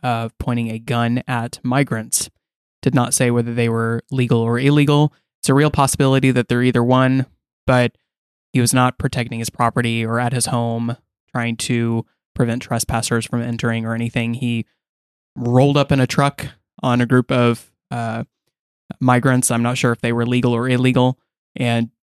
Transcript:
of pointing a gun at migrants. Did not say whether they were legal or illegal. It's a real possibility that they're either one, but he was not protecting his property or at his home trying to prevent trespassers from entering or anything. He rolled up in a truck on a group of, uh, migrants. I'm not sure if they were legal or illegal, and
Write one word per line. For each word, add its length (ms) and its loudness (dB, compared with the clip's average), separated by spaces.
of 360 -4
pointing 300 -2
a 80 -8
gun 480 -2
at 380 -6
migrants. 680 -2
Did 120 0
not 200 2
say 180 2
whether 220 -2
they 160 0
were 420 -2
legal 300 2
or 180 0
illegal. 540 4
It's 60 -6
a 60 4
real 180 4
possibility 600 2
that 180 0
they're 140 0
either 200 2
one, 440 2
but 280 2
he 80 0
was 140 0
not 240 2
protecting 420 -6
his 100 -6
property 560 -2
or 140 -2
at 140 -2
his 140 -2
home 500 -4
trying 260 -4
to 480 -2
prevent 260 0
trespassers 640 -4
from 160 -4
entering 440 -4
or 100 -4
anything. 380 -2
He 320 -4
rolled 400 4
up 160 2
in 80 2
a 60 2
truck 400 -2
on 180 0
a 60 2
group 260 2
of, 400 0
uh, 360 -8
migrants. 500 2
I'm 140 0
not 140 -2
sure 160 0
if 80 -8
they 100 -2
were 140 0
legal 280 0
or 140 -2
illegal, 500 2
and 360 -2